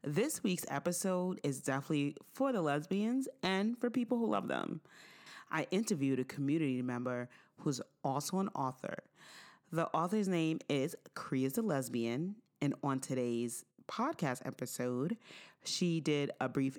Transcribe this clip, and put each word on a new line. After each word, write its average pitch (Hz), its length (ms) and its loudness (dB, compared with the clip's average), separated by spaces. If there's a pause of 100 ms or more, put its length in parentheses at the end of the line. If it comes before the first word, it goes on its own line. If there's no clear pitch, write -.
This 185 400 0
week's 180 260 0
episode 180 720 0
is 143 180 0
definitely 143 580 0 (180)
for 269 160 2
the 214 100 2
lesbians 196 640 2 (140)
and 196 380 2
for 240 100 2
people 240 300 0
who 226 80 2
love 208 200 2
them. 55 340 -2 (680)
I 156 220 0
interviewed 139 480 2
a 127 40 0
community 139 600 0
member 123 460 -2 (320)
who's 139 200 0 (220)
also 139 340 0
an 196 120 0
author. - 480 -4 (760)
The 165 160 0
author's 185 400 2
name 165 320 2 (100)
is 143 260 2 (200)
Cree 131 300 0
is 135 80 0
the 226 100 0
Lesbian, 135 720 0 (260)
and 143 220 2
on 135 160 2
today's 120 640 -2 (220)
podcast 214 580 -2
episode, 127 720 -2 (460)
she 170 360 0
did 143 300 2 (100)
a 131 80 0
brief 135 320 0